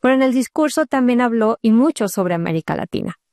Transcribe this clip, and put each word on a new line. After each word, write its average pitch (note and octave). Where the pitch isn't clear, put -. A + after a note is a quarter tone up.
Pero B3+
en C4
el C4
discurso D4+
también B3
habló A3+
y A3
mucho A#3
sobre F3+
América E3
Latina, -